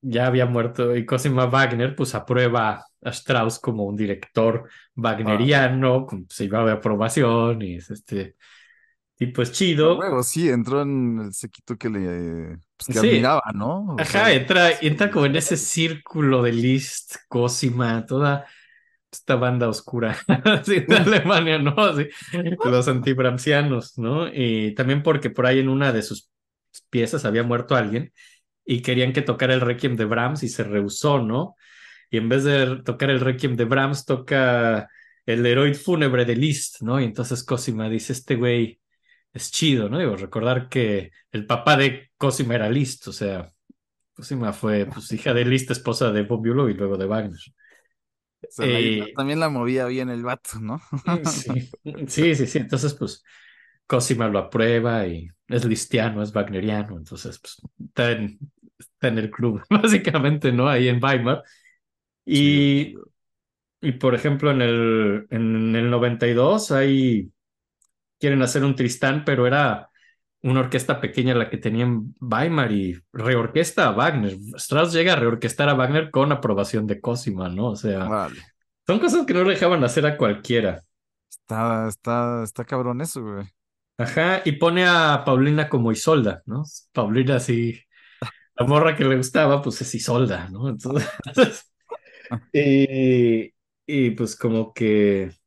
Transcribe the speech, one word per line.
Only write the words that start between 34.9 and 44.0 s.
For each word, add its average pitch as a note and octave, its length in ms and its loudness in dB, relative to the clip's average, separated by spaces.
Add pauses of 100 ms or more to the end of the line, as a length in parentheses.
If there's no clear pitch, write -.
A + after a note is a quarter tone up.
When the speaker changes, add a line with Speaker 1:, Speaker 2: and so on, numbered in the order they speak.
Speaker 1:
el A#2 200 0
Heroic C3+ 300 4
Fúnebre C#3+ 500 2
de A#2 100 0
Liszt, D3 480 -2
¿no? B2 180 0
Y B2 40 0
entonces A#2+ 380 -6
Cosima A2 460 -4
dice, A2+ 240 -4
"Este B2+ 220 -4
güey A#2+ 440 0 (540)
es - 180 -12
chido", B2+ 380 2
¿no? C3+ 100 -4
Digo, B2 180 -2
recordar A#2+ 520 -2
que G#2 420 -2 (200)
el G#2+ 160 -8
papá C#3+ 300 2
de C3+ 400 0
Cosima B2+ 380 0
era A2 140 0
Liszt, C3 400 -2
o - 40 -14
sea, F#2+ 380 -8 (600)